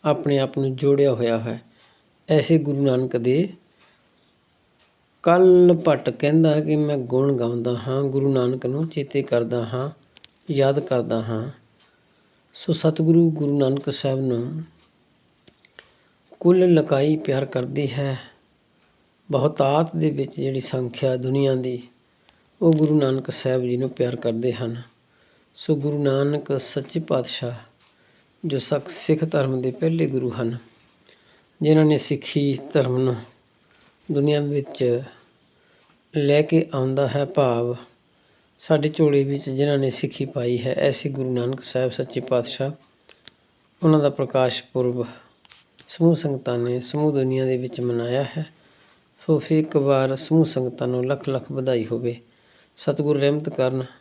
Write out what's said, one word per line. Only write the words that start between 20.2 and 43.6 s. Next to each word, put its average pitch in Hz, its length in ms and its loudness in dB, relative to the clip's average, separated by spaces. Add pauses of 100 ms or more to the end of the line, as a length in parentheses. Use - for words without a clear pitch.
ਜਿਹੜੀ 135 240 -4
ਸੰਖਿਆ 127 580 -4
ਦੁਨੀਆ 135 380 0
ਦੀ, 127 280 -6 (800)
ਉਹ 165 120 6
ਗੁਰੂ 151 260 4
ਨਾਨਕ 135 300 0
ਸਾਹਿਬ 127 340 -2
ਜੀ 123 140 -2
ਨੂੰ 131 120 -2
ਪਿਆਰ 127 260 -4
ਕਰਦੇ 120 380 -2
ਹਨ। 117 280 -8 (720)
ਸੋ - 220 -2
ਗੁਰੂ 147 280 -4
ਨਾਨਕ 139 560 0
ਸੱਚੇ 139 400 -6
ਪਾਤਸ਼ਾਹ 127 680 -4 (760)
ਜੋ 139 140 -2
ਸਕ-, 139 300 -4
ਸਿੱਖ 160 420 0
ਧਰਮ 131 300 0
ਦੇ 127 100 -2
ਪਹਿਲੇ 165 360 0
ਗੁਰੂ 127 240 -2
ਹਨ, 117 260 -4 (1040)
ਜਿਨ੍ਹਾਂ 156 240 6
ਨੇ 151 120 4
ਸਿੱਖੀ 143 600 -2 (160)
ਧਰਮ 127 240 2
ਨੂੰ 127 180 0 (960)
ਦੁਨੀਆ 147 300 2
ਵਿੱਚ 139 600 -2 (1160)
ਲੈ 143 240 4
ਕੇ 156 320 2
ਆਉਂਦਾ 135 340 0
ਹੈ, 139 180 0
ਭਾਵ 123 500 0 (840)
ਸਾਡੇ 151 300 0
ਝੋਲੇ 147 340 2
ਵਿੱਚ 139 260 -4
ਜਿਨ੍ਹਾਂ 143 280 0
ਨੇ 135 120 0
ਸਿੱਖੀ - 360 -4
ਪਾਈ 123 360 -4
ਹੈ, 127 160 -4
ਐਸੇ 143 320 0
ਗੁਰੂ 131 240 -4
ਨਾਨਕ 123 300 -4
ਸਾਹਿਬ 127 280 -2
ਸੱਚੇ 131 280 -6
ਪਾਤਸ਼ਾਹ, 123 520 -4 (1120)